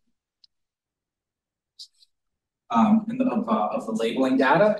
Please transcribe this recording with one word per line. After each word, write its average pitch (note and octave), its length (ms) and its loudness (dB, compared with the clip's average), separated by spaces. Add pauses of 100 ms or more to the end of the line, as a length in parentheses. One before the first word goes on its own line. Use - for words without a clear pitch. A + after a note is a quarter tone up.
(2750)
um, A3+ 380 4
in - 80 -6
the, B3+ 80 -2
of, A3+ 220 -2
uh, A3 200 -2
of - 180 -6
the A2 60 -8
labeling C3 460 -2
data G3+ 420 2